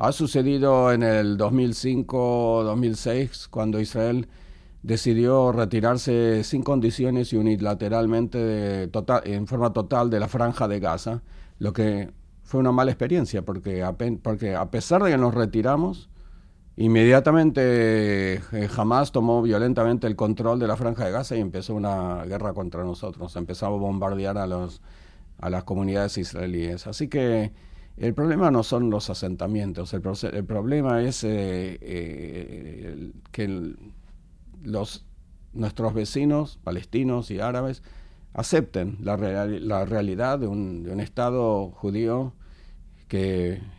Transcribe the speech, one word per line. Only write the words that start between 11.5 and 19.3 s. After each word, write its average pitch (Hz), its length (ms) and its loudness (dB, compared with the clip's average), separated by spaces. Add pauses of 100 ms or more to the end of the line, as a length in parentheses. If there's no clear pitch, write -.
lo 104 160 -2
que 104 360 0 (340)
fue 135 160 0
una 127 120 4
mala 127 180 4
experiencia, 131 540 0
porque 92 380 -4
apen-, 95 360 -2
porque 107 360 -4
a 87 160 -2
pesar 175 320 2
de 190 80 4
que 143 80 4
nos 120 160 4
retiramos, 123 760 0 (680)
inmediatamente, 113 1600 6
eh, 104 380 -4
Hamas 113 380 2
tomó 117 300 4